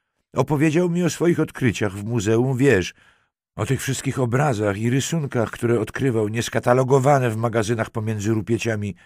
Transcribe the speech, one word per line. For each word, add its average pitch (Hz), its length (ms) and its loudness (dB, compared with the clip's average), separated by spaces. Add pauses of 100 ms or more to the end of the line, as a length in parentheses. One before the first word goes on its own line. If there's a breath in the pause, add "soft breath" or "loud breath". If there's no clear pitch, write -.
(340)
opowiedział 156 560 2
mi 175 140 -2
o 160 60 2
swoich 170 300 0
odkryciach 123 540 0
w 101 100 -8
muzeum, 117 540 0
wiesz, 117 360 4 (640 soft breath)
o 107 100 -4
tych 127 160 -2
wszystkich 135 380 -4
obrazach 113 580 0
i 113 120 0
rysunkach, 127 640 -2
które 117 280 0
odkrywał, 110 480 0
nieskatalogowane 127 1000 2
w 110 80 -2
magazynach 113 520 -2
pomiędzy 110 440 -2
rupieciami. 107 640 -2 (100 soft breath)